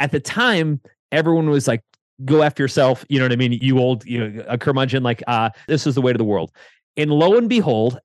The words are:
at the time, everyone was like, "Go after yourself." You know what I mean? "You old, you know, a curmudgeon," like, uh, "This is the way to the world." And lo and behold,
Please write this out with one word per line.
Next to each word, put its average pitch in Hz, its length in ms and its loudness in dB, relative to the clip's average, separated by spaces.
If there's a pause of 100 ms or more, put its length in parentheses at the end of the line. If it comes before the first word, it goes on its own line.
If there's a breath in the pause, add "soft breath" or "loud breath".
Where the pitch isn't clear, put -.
at 139 100 -2
the 151 80 0
time, 165 600 -2 (320 soft breath)
everyone 160 360 2
was 143 180 2
like, 117 140 -2 (440)
"Go 151 180 4
after 147 180 0
yourself." 131 460 0
You 139 120 0
know 127 60 2
what 127 60 0
I 120 60 0
mean? 123 160 0
"You 131 260 2
old, 127 260 0
you 117 220 -6
know, 104 220 -12
a 120 80 -4
curmudgeon," 131 440 -2
like, 120 260 -4
uh, 113 240 0 (180 loud breath)
"This 151 180 -2
is 135 80 0
the 135 60 0
way 127 100 2
to 120 60 0
the 113 80 0
world." 95 260 -2 (460 soft breath)
And 151 120 -2
lo 165 280 4
and 233 100 2
behold, 127 580 0